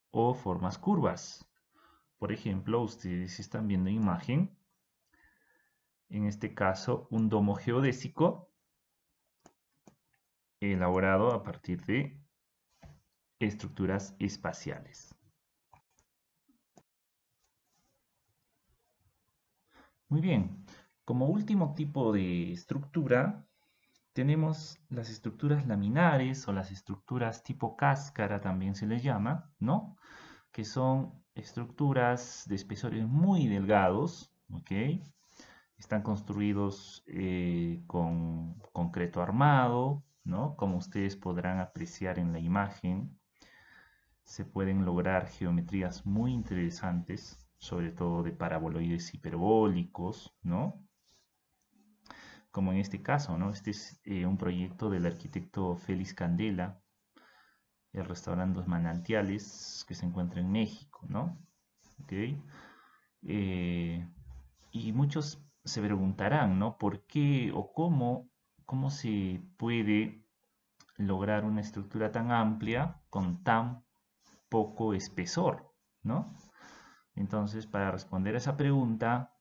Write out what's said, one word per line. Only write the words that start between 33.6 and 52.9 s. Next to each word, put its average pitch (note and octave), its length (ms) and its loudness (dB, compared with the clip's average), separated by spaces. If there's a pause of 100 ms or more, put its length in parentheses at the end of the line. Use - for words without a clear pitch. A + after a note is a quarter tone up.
¿ok? F#2 200 -8 (1080)
Están G#2+ 240 -2
construidos, G2+ 1040 -2
eh, F2 800 -2
con E2 720 -2 (140)
concreto F2 480 0
armado, B2+ 800 4 (200)
¿no? A2 320 -2
Como F#2+ 200 0
ustedes G2 400 -2
podrán F2+ 420 -2
apreciar F#2 600 -4
en E2+ 160 0
la E2 40 -2
imagen, F#2+ 800 -2 (1080)
se - 200 -10
pueden F#2+ 400 2
lograr F2+ 440 2
geometrías F2+ 760 -2
muy A2+ 300 2
interesantes, F2+ 1200 -4
sobre E2+ 360 -4
todo E2+ 300 0
de E2+ 100 -4
paraboloides E2 840 -2
hiperbólicos, F2+ 1300 2
¿no? G#2 440 -2 (1600)
Como F#2+ 220 0
en F#2+ 60 4
este G2 220 -2